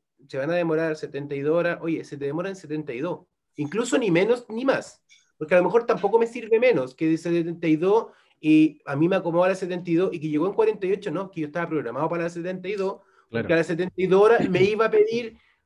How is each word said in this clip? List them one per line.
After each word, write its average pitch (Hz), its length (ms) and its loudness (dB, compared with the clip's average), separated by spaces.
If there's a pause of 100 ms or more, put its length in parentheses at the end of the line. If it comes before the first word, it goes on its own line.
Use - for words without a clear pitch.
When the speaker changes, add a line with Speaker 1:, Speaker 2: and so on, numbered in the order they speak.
(280)
Speaker 1:
se 139 100 -10
van 143 140 -4
a 175 40 -2
demorar 160 420 -2
setenta 143 360 -10
y 139 60 -6
dos 151 160 0
horas, 170 260 -2
oye, 165 220 -4
se 147 140 -14
te 139 80 -8
demoran 180 320 -6
setenta 147 360 -10
y 120 60 -8
dos. 165 220 -6 (340)
Incluso 214 420 -2
ni 220 140 0
menos 214 380 2
ni 226 160 -6
más. 185 360 -2 (360)
Porque 156 180 0
a 180 40 8
lo 175 40 4
mejor 226 220 2
tampoco 208 340 2
me 226 80 2
sirve 226 320 0
menos 175 340 2
que 160 140 -4
de 160 100 2
setenta 170 500 -2
y 156 100 4
dos 208 300 2 (340)
y 156 440 4
a 139 120 -4
mí 160 100 2
me 190 80 2
acomoda 175 320 0
la 190 80 0
setenta 180 340 -6
y 165 60 2
dos 185 180 0
y 165 60 -8
que 151 80 -8
llegó 151 200 0
en 202 60 -4
cuarenta 214 320 0
y 185 60 -2
ocho, 196 180 -4
no, 190 220 -6
que 170 80 -12
yo 147 80 -6
estaba 170 220 -6
programado 139 400 -4
para 170 140 -4
la 170 60 -4
setenta 180 380 -10
y 214 80 -6
dos, 190 220 -6 (320)
Speaker 2:
Claro. - 0 -
Speaker 1:
porque 117 240 -2
a - 20 4
las 165 120 2
setenta 180 280 -4
y 180 120 -2
dos 190 140 6
horas 220 280 4
me 185 120 2
iba 214 260 2
a 220 40 0
pedir, 220 460 0 (280)